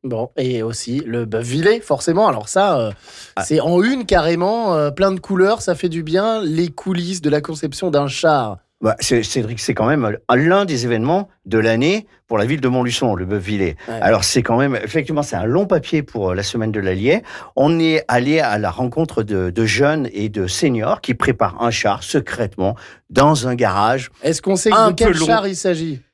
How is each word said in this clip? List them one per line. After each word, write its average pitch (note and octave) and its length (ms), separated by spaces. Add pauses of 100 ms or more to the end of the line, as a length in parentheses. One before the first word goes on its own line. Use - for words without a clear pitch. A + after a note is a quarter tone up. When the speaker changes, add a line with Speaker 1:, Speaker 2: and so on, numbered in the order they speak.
Speaker 1:
Bon, B2 320
et B2+ 260
aussi A#2 420
le A#2+ 200
Bœuf A2+ 220
Villers, E3+ 340
forcément. E3+ 480
Alors A2 200
ça, F#3+ 300
euh, A2 140 (420)
Speaker 2:
Ah. G2 80
Speaker 1:
c'est D3+ 160
en F3 240
une B3 220
carrément, F3+ 720
euh, D3 140
plein F#3+ 200
de F#3+ 80
couleurs, G3 420
ça F3 140
fait F3+ 140
du E3 160
bien. G#3 400
Les D#3+ 240
coulisses F3 520
de D3+ 100
la D3+ 100
conception D#3 500
d'un C#3+ 160
char. C3+ 520 (220)
Speaker 2:
Bah, A2 180
c'est, A#2+ 240
Cédric, A2+ 380
c'est A#2 140
quand A2 120
même A#2+ 320 (100)
l'un E3 360
des B2+ 220
événements C3+ 420 (180)
de G2+ 120
l'année B2+ 500 (180)
pour A2+ 100
la G#2 100
ville C#3+ 140
de C3 60
Montluçon, B2 480
le F2+ 120
Bœuf G2+ 140
Villers. F#2+ 360 (100)
Speaker 1:
Ouais. A2+ 140
Speaker 2:
Alors, G2+ 240
c'est - 180
quand A2+ 160
même, C3+ 160
effectivement, C#3+ 480
c'est A#2 140
un F2+ 80
long E3 220
papier D#3 360
pour, G2 300
euh, - 20
la G2 80
semaine A2 300
de G#2+ 80
l'Allier. G2 420 (320)
On D#3+ 240
est D#3+ 300
allé C3 320
à G#2+ 180
la G2 140
rencontre B2+ 500
de, F#2+ 280
de A2 160
jeunes C#3+ 460
et G#2 160
de G2+ 200
seniors C3 520
qui - 140
préparent A#2 480
un A#2 80
char G#2 320
secrètement A2 720 (340)
dans C#3 380
un B2 80
garage. A#2 560 (140)
Speaker 1:
Est-ce D#3 180
qu'on F#3+ 140
sait G#3+ 160
Speaker 2:
Un G#3+ 180
Speaker 1:
de E3 60
quel A3+ 160
Speaker 2:
peu E3 80
long. D#3+ 60
Speaker 1:
char A3 200
il F#3+ 80
s'agit ? D#3+ 460 (140)